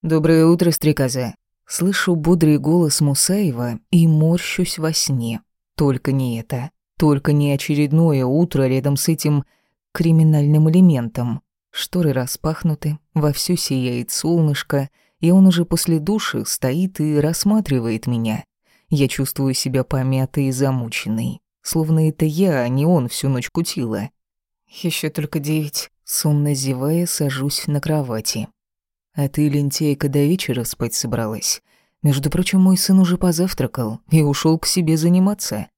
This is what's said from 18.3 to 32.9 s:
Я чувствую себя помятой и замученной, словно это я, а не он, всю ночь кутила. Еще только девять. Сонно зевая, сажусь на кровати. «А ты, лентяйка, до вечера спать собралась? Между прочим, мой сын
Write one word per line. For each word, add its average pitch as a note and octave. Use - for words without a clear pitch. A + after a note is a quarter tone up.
Я C#3
чувствую C3+
себя C3
помятой C3
и C3+
замученной, B2
словно D#3
это D#3
я, D#3
а A#2+
не C3+
он, D#3
всю -
ночь B2
кутила. A#2
Еще -
только D3+
девять. D3+
Сонно D3
зевая, C3+
сажусь C#3
на D3
кровати. B2
«А C#3+
ты, D3+
лентяйка, C#3+
до C#3+
вечера C#3+
спать -
собралась? A2+
Между C#3+
прочим, F#3
мой F#3
сын F#3+